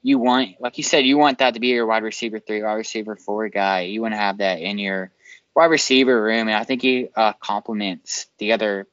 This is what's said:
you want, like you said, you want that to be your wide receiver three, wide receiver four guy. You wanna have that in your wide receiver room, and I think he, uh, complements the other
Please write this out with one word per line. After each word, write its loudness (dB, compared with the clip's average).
you 2
want, 0
like -8
you -8
said, 2
you 4
want 2
that 4
to -10
be -2
your 2
wide 0
receiver -8
three, -6
wide -2
receiver -6
four -6
guy. 0
You -6
wanna -4
have -2
that 0
in -6
your -6
wide 6
receiver 4
room, 0
and 0
I -2
think -4
he, 0
uh, 2
complements -6
the 0
other -2